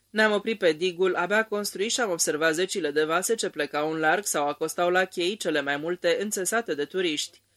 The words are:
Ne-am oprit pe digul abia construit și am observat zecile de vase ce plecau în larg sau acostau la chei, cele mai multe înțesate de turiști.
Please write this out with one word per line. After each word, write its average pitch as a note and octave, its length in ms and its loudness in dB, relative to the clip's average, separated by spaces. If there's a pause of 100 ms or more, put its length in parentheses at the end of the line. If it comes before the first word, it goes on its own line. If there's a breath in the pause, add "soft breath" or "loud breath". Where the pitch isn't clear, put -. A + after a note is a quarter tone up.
Ne-am A3 220 4
oprit G#3 260 0
pe F3 140 4
digul F3+ 440 0
abia G3+ 300 2
construit G#3 460 -4
și B3+ 100 -2
am G#3+ 100 0
observat D#3+ 420 2
zecile F3 380 -2
de D3+ 120 2
vase F3 320 0
ce G3 140 -4
plecau D3+ 420 -2
în D#3+ 80 -4
larg D#3 260 2
sau C#3+ 220 0
acostau D#3+ 420 0
la F#3 160 4
chei, F#3 320 -2
cele D3+ 240 0
mai C#3 160 -2
multe E3+ 420 0
înțesate G#3 540 -2
de C#3+ 120 -2
turiști. F3 560 -4 (160)